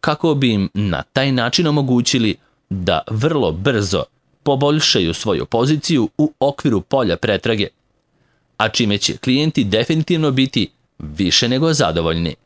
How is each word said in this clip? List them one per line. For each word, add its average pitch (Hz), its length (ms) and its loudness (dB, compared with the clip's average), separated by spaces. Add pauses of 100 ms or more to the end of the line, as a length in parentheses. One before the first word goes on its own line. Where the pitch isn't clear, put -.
kako 156 320 0
bi 131 200 2
im 98 200 0
na 92 300 -2 (100)
taj 135 180 2
način 123 360 0
omogućili 123 680 0 (340)
da 90 380 0
vrlo 117 440 0
brzo 95 520 0 (400)
poboljšaju 139 720 2
svoju 92 320 -2
poziciju 139 720 0
u 151 220 0
okviru 131 420 0
polja 107 360 0
pretrage, 104 500 -2 (880)
a 110 120 0
čime 104 280 0
će - 200 -4
klijenti 139 460 0
definitivno 151 680 0
biti 131 380 0 (300)
više 85 500 -2
nego 147 240 2
zadovoljni. 82 640 0 (100)